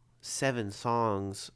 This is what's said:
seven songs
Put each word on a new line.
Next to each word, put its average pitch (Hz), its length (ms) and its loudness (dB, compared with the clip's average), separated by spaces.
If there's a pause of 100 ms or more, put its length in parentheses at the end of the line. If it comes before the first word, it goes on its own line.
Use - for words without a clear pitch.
(200)
seven 120 500 0
songs 104 840 0